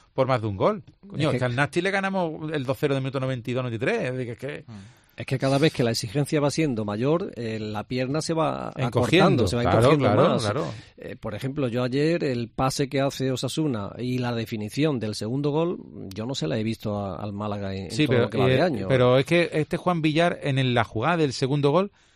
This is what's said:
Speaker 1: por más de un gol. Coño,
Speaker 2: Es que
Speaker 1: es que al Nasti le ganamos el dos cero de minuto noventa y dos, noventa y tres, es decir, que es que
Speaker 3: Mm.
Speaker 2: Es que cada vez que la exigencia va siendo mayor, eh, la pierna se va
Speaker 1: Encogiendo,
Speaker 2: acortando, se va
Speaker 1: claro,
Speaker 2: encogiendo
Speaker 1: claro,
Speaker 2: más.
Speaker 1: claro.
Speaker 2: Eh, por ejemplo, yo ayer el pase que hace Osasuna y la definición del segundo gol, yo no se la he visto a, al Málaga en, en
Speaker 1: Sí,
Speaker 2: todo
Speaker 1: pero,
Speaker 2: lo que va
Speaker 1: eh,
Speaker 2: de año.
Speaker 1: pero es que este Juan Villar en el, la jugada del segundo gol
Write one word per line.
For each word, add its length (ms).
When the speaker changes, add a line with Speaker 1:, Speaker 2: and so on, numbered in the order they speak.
Speaker 1:
por 140
más 160
de 40
un 120
gol. 240
Coño, 160
Speaker 2:
Es 80
que 60
Speaker 1:
es 40
que 60
al 100
Nasti 240
le 100
ganamos 640
el 140
dos 120
cero 160
de 60
minuto 180
noventa 320
y 40
dos, 100
noventa 180
y 60
tres, 220
es 60
decir, 100
que 60
es 60
que 80
Speaker 3:
Mm. 60
Speaker 2:
Es 80
que 100
cada 220
vez 140
que 100
la 80
exigencia 500
va 80
siendo 360
mayor, 500
eh, 240
la 300
pierna 340
se 120
va 420
Speaker 1:
Encogiendo, 680
Speaker 2:
acortando, 60
se 80
va 60
Speaker 1:
claro, 160
Speaker 2:
encogiendo 260
Speaker 1:
claro, 240
Speaker 2:
más. 140
Speaker 1:
claro. 320
Speaker 2:
Eh, 220
por 160
ejemplo, 320
yo 160
ayer 400
el 280
pase 380
que 120
hace 320
Osasuna 680
y 200
la 140
definición 680
del 160
segundo 340
gol, 280
yo 100
no 120
se 100
la 100
he 60
visto 380
a, 160
al 160
Málaga 420
en, 120
en 40
Speaker 1:
Sí, 160
Speaker 2:
todo 80
Speaker 1:
pero, 120
Speaker 2:
lo 40
que 80
va 100
Speaker 1:
eh, 60
Speaker 2:
de 80
año. 240
Speaker 1:
pero 320
es 80
que 280
este 220
Juan 260
Villar 380
en 200
el, 120
la 120
jugada 320
del 160
segundo 400
gol 180